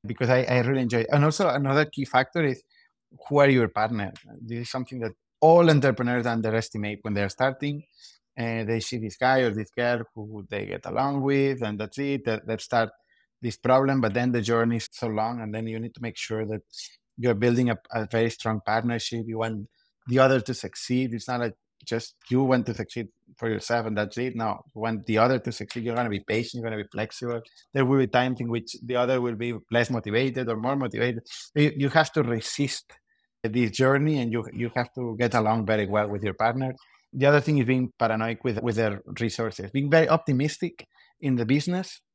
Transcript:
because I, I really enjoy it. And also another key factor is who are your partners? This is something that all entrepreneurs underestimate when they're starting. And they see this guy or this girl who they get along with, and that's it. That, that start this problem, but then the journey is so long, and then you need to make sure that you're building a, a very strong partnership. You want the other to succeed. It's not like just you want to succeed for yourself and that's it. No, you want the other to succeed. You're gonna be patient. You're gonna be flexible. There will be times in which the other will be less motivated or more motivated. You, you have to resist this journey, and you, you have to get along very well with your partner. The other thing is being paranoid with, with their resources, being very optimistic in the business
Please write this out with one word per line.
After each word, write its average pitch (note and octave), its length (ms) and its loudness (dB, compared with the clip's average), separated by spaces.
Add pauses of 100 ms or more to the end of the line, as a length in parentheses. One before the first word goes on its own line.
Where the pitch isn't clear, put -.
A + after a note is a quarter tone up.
because A#2 220 0
I, B2+ 140 6
I B2+ 160 2
really C3 240 2
enjoy A#2 160 0
it. A2+ 120 0
And C#3+ 140 6
also D#3+ 240 2
another C#3 340 2
key C#3+ 220 -4
factor C3 400 2
is C3 180 -2 (640)
who C#3+ 120 2
are C#3 100 8
your B2 180 6
partners? G#2 480 -4 (260)
This A#2 180 -10
is A#2+ 120 -10
something B2+ 300 -8
that A2 100 -4 (300)
all E3 280 8
entrepreneurs B2 560 2
underestimate A2 760 -2
when G#2+ 120 -6
they're G2+ 140 0
starting. C#3+ 560 -2 (540)
And A2+ 320 -4
they A#2 100 0
see A2+ 200 -6
this G#2+ 180 -8
guy C3 220 4
or B2 100 2
this G#2+ 220 -4
girl A#2+ 300 -2 (140)
who G#2+ 340 -14
they G2+ 180 -6
get F#2+ 180 -10
along C3+ 380 -2
with, C3+ 380 2
and G#2 160 -4
that's G#2 200 -8
it. C#3 260 -4
That, A2 240 -4
that A2 140 -4
start A#2 280 0 (520)
this A#2+ 160 -6
problem, C3+ 420 4
but G#2+ 140 0
then B2 180 0
the A#2+ 100 0
journey A#2 360 2
is - 140 -6
so - 160 -6
long, A2+ 340 -4
and G#2+ 120 -8
then A2+ 140 -6
you A2 100 -8
need A2+ 180 -10
to - 60 -14
make A#2 140 -8
sure A2 300 -6
that G#2+ 160 -6 (560)
you're A#2 160 2
building A#2+ 360 4
a, A2+ 80 0 (140)
a A2 180 -4
very A#2 200 2
strong A2 360 -4
partnership. A2+ 640 -2
You A2 120 -6
want A2+ 280 -6 (400)
the B2 120 4
other C3 200 8
to A#2+ 140 -4
succeed. B2+ 600 -4
It's A2+ 140 -10
not B2 140 -4
like A2+ 140 -4 (280)
just - 320 -6 (140)
you B2+ 140 2
want B2+ 240 2
to A#2 60 -4
succeed A2 360 -8 (260)
for A#2 140 -4
yourself A2 380 -2
and G#2+ 100 -4
that's G#2 200 -4
it. B2 200 -6
No, A2+ 240 -4 (120)
you G#2+ 80 -12
want A2+ 240 -6
the G#2+ 120 0
other B2 220 6
to C3 120 -4
succeed. A2 320 -10
You're A#2 120 -4
gonna A#2+ 140 -2
be G2+ 120 -4
patient. A2+ 400 -4
You're A2+ 100 -6
gonna G#2 100 -6
be G2+ 80 -10
flexible. A#2 520 -8 (320)
There C#3 100 4
will C3+ 160 4
be B2+ 80 2
times B2+ 320 2
in A#2 100 -6
which A#2 240 -4 (120)
the B2 100 -4
other B2 240 2
will A#2+ 160 -2
be A#2+ 180 -4 (160)
less A#2 200 2
motivated A#2+ 580 -2
or A2+ 80 -2
more B2+ 220 -4
motivated. A#2+ 460 -4 (320)
You, D3 200 4
you C#3 140 0
have D#3 240 2
to D3+ 100 0
resist A#2+ 600 -4 (580)
this A2+ 280 0
journey, C#3 480 2
and A#2 120 -2
you, A2+ 220 -2
you A2+ 240 -6
have A#2+ 160 -4
to A#2 260 -6
get A#2+ 140 2
along A2 320 2
very G#2+ 220 0
well G#2 200 0
with G2+ 160 -6
your F#2+ 120 -4
partner. B2+ 380 -2 (380)
The C3+ 140 0
other C#3+ 160 8
thing D3+ 160 2
is B2 80 4
being B2+ 320 0
paranoid A2+ 460 0
with, A2 180 -2
with A#2 140 -2
their G#2+ 260 0 (180)
resources, G#2+ 520 -4
being C#3 180 -2
very D#3+ 180 6
optimistic D3+ 800 0 (360)
in C3 160 0
the A#2 60 -2
business D3+ 580 -2 (140)